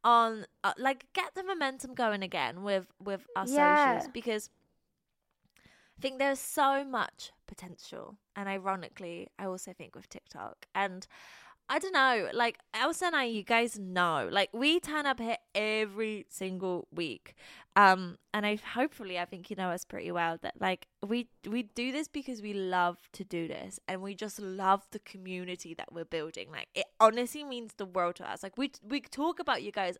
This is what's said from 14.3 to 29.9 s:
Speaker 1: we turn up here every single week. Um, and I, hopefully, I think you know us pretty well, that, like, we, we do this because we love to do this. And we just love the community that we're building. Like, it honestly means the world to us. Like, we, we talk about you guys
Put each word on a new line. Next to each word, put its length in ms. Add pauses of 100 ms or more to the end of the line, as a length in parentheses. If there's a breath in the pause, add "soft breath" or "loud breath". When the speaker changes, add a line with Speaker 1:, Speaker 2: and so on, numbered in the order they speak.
Speaker 1:
we 300
turn 240
up 160
here 160 (180)
every 720
single 680
week. 420 (420 loud breath)
Um, 400 (160)
and 120
I, 120
hopefully, 600
I 60
think 260
you 60
know 140
us 160
pretty 260
well, 300
that, 180
like, 280 (200)
we, 220 (180)
we 160
do 300
this 160
because 320
we 100
love 460 (160)
to 100
do 240
this. 400
And 140
we 140
just 260
love 500
the 80
community 760
that 180
we're 100
building. 480
Like, 240
it 120 (120)
honestly 460
means 320
the 80
world 300
to 140
us. 140
Like, 140
we, 140 (120)
we 160
talk 400
about 240
you 80
guys 280